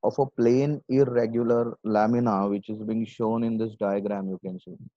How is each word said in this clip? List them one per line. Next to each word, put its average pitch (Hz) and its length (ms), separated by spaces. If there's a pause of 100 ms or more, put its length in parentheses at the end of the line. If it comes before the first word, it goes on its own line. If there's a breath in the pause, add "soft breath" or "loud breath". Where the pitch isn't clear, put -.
of 107 160
a 135 80
plane 131 600
irregular 120 960
lamina, 107 640
which 101 200
is 107 140
being 110 240
shown 113 380
in 113 120
this 110 200
diagram, 101 520
you 92 160
can 92 160
see. 92 160 (200)